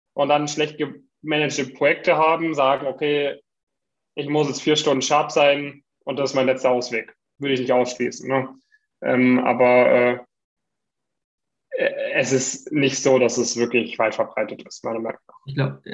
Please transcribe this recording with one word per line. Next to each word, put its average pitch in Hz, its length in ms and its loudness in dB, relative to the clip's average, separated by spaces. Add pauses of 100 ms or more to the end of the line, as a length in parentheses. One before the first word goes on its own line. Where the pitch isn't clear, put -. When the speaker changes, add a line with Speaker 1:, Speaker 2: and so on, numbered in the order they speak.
(140)
Speaker 1:
und 143 160 -2
dann 147 180 2
schlecht 151 300 -4
gemanagte 151 880 -4
Projekte 151 500 0
haben, 160 360 2
sagen, 139 340 2
okay, 143 540 -2 (760)
ich 143 140 -8
muss 147 180 0
jetzt 131 160 -6
vier 151 120 2
Stunden 147 260 0
sharp 151 300 0
sein 143 520 0 (220)
und 135 140 -6
das 135 120 -2
ist - 40 -6
mein 131 120 2
letzter 131 240 2
Ausweg. 120 440 -4 (240)
Würde 139 160 -2
ich 127 60 -2
nicht 123 120 0
ausschließen, 123 560 -2
ne? 131 200 -2 (540)
Ähm, 127 360 4
aber, 123 520 4
äh, 123 280 4 (1600)
äh, 123 360 -4
es 135 180 0
ist - 400 -4
nicht 139 300 0
so, 131 180 4
dass 120 180 2
es 117 200 -2
wirklich 117 420 -2
weit 110 160 0
verbreitet - 520 -6
ist, - 160 -20
meiner 117 160 -6
Meinung 113 280 -8
nach. - 80 -20 (120)
Speaker 2:
Ich 139 80 -10
glaub, 135 260 -4 (120)